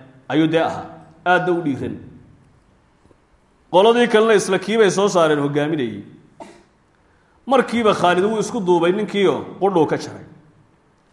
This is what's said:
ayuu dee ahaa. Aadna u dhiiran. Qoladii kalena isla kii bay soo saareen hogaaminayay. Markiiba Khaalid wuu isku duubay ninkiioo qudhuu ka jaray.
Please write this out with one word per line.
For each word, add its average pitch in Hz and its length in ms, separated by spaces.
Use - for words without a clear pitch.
ayuu 156 180
dee 160 160
ahaa. - 220
Aadna 175 280
u 170 80
dhiiran. 123 340
Qoladii 226 380
kalena 220 240
isla 185 260
kii 208 180
bay 208 120
soo 196 180
saareen 160 320
hogaaminayay. 143 600
Markiiba 233 480
Khaalid 180 320
wuu 220 140
isku 240 200
duubay 175 320
ninkiioo 196 680
qudhuu 180 280
ka 151 100
jaray. - 280